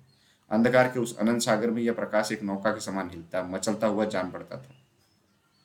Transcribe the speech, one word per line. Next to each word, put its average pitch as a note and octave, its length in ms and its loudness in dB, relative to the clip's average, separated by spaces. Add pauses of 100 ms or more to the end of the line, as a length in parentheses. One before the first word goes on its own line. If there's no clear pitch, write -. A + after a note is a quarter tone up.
(500)
अंधकार B2 380 6
के B2+ 120 -2
उस - 180 -4
अनंत A2+ 240 2
सागर A2+ 280 2
में A#2 120 -2
यह A#2 100 2
प्रकाश G#2+ 400 0
एक G#2+ 100 -6
नौका G2 280 0
के G#2 100 -4
समान F#2+ 300 -6
हिलता, F2 320 -6
मचलता F#2+ 440 -2
हुआ G#2+ 180 2
जान F#2 260 -2
पड़ता F2 260 -12
था। - 180 -20 (920)